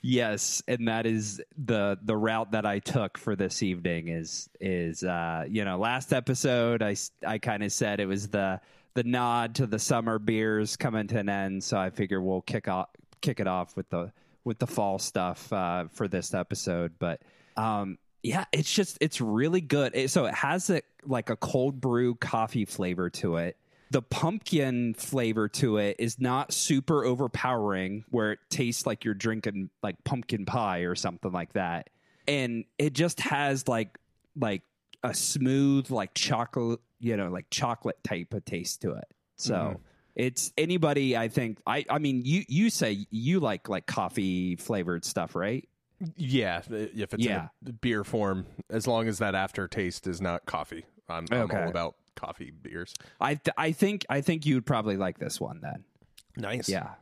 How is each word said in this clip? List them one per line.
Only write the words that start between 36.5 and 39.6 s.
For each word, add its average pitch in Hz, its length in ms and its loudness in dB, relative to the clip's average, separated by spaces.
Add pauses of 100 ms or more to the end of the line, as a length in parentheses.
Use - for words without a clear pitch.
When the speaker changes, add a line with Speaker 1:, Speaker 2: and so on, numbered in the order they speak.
Speaker 1:
you 117 180 2
know, 95 100 0
like, 90 220 -6
chocolate - 520 -2
type 87 300 -4
of 101 140 -6
taste 87 340 -6
to 85 120 -2
it. - 200 -10 (240)
So 120 180 -2
Speaker 2:
Mm-hmm. 85 220 0 (400)